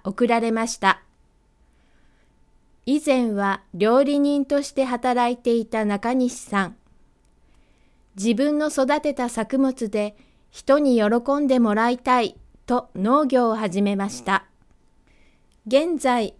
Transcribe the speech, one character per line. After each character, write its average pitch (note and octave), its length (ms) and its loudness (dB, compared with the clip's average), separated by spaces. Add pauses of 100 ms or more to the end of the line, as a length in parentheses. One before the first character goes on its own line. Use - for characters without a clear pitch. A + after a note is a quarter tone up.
贈 A3+ 240 0
ら A#3 120 2
れ A3+ 120 -2
ま A3+ 160 -2
し - 100 -8
た。 - 240 0 (1800)
以 D4 180 0
前 B3+ 280 2
は G3 320 -2 (100)
料 A3 300 4
理 C#4+ 160 0
人 C#4+ 260 2
と C#4+ 160 0
し C#4 100 -10
て C4+ 140 0
働 B3 480 0
い - 20 -4
て A#3+ 200 0
い A3+ 100 -2
た A3 180 -4
中 G#3 300 -2
西 B3+ 240 0
さ G3 300 -4
ん。 - 100 -16 (1400)
自 G3+ 200 0
分 D4 240 0
の D4+ 80 -2
育 C#4+ 340 0
て C#4+ 140 -4
た A#3+ 140 -4
作 A#3 280 -6
物 C4 320 -2
で G#3 260 -4 (360)
人 - 260 0
に C4 240 4
喜 A#3+ 380 0
ん D4 80 0
で B3+ 120 2
も A3 140 2
ら A3+ 160 0
い B3 80 -2
た B3 240 0
い - 160 -6 (280)
と - 300 -2
農 B3 300 2
業 B3 240 2
を A3 60 0
始 G3+ 260 -2
め G3+ 160 0
ま G3 100 -4
し - 160 -12
た。 F#3+ 220 -2 (1200)
現 D4+ 340 2
在、 B3 380 0